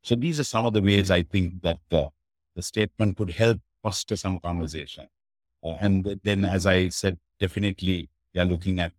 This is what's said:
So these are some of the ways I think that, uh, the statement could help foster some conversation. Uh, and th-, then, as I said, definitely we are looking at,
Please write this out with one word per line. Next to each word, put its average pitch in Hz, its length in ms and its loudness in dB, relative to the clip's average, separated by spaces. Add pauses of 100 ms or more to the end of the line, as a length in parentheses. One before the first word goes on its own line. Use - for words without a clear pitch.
So - 140 2
these 151 240 -2
are 139 40 -2
some 117 220 0
of 113 80 0
the 107 80 4
ways 98 280 4
I 90 140 4
think 90 380 -2
that, 85 180 -2 (120)
uh, 73 180 2 (460)
the 87 60 -8
statement 104 560 -2
could 95 140 -4
help 113 280 2 (220)
foster - 340 -4
some 92 240 -4
conversation. 78 680 -6 (560)
Uh, 82 160 -6
and 98 240 2
th-, 98 200 -4
then, 98 220 2
as 92 220 0
I 92 220 4
said, 92 280 -4 (220)
definitely 92 680 -2 (240)
we 90 80 0
are 90 40 4
looking 90 340 -2
at, 87 200 -2